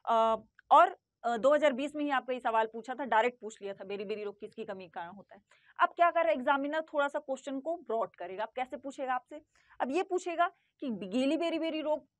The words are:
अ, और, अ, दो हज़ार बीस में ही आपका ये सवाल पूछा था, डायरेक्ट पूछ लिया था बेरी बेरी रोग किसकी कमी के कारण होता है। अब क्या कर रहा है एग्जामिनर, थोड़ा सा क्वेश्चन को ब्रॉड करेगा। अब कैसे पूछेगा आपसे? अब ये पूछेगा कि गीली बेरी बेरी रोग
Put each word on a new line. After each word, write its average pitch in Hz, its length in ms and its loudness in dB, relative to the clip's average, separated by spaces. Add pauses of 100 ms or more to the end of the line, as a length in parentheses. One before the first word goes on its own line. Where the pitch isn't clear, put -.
अ, 226 300 4 (360)
और, 339 260 8 (260)
अ, 233 140 -2
दो 269 160 4
हज़ार 294 200 4
बीस 269 220 -6
में 294 80 -4
ही 294 60 -2
आपका 262 240 -2
ये 254 60 -6
सवाल 226 280 2
पूछा 233 280 -10
था, 285 100 -6
डायरेक्ट 226 340 2
पूछ 214 220 -14
लिया 196 120 -8
था 196 100 -14
बेरी 202 220 -8
बेरी 208 180 -6
रोग 202 160 -10
किसकी 220 260 -12
कमी 190 180 -10
के 175 60 -18
कारण 170 200 -12
होता 190 260 -20
है। 202 60 -20 (380)
अब 349 100 4
क्या 339 220 4
कर 330 80 0
रहा 330 100 2
है 302 40 4
एग्जामिनर, 285 480 0
थोड़ा 302 260 -2
सा 294 120 -4
क्वेश्चन 269 400 -6
को 320 180 -6
ब्रॉड 226 380 -6
करेगा। 185 280 -10
अब 226 120 -10
कैसे 254 220 -6
पूछेगा 269 360 -6
आपसे? 294 280 -8 (380)
अब 254 120 -2
ये 339 120 0
पूछेगा 359 480 -2 (280)
कि 285 100 -6
गीली 233 480 0
बेरी 330 220 -2
बेरी 311 220 -4
रोग 302 260 -4 (120)